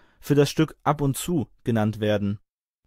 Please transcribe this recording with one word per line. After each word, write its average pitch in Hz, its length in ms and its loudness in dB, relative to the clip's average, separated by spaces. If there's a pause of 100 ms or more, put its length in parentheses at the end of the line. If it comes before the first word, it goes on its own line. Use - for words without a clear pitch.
(200)
für - 160 -2
das 143 140 4
Stück - 340 -2
Ab 147 180 0
und 139 160 0
zu 170 300 -4 (160)
genannt 107 360 0
werden. 104 400 -2 (480)